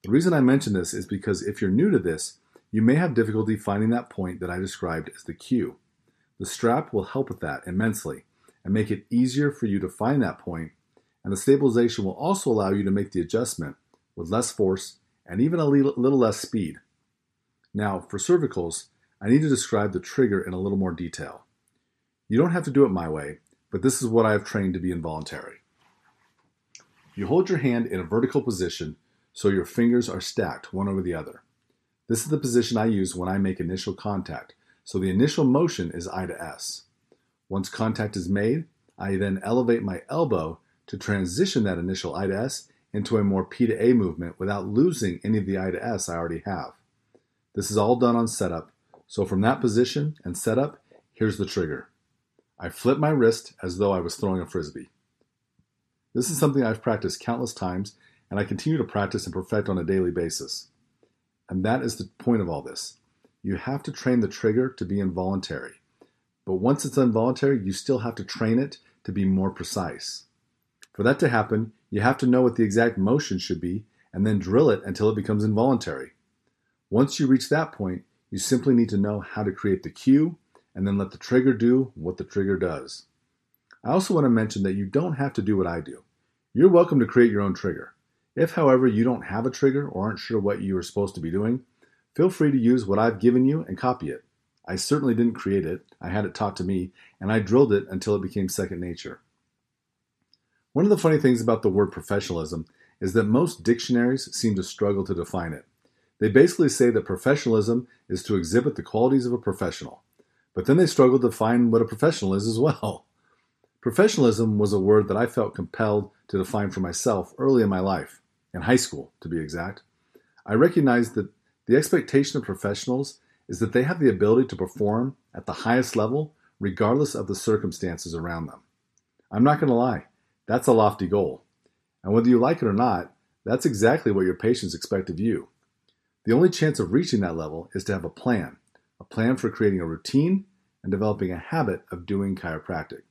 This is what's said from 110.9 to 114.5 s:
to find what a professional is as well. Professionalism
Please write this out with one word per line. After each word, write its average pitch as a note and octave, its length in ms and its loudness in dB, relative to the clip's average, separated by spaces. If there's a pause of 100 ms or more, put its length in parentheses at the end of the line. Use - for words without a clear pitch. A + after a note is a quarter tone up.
to A#2+ 120 2
find A#2 400 2
what A2+ 100 4
a A2+ 40 2
professional G#2+ 480 0
is G2+ 140 0
as A2+ 120 -2
well. C#3 460 -2 (760)
Professionalism A#2 760 2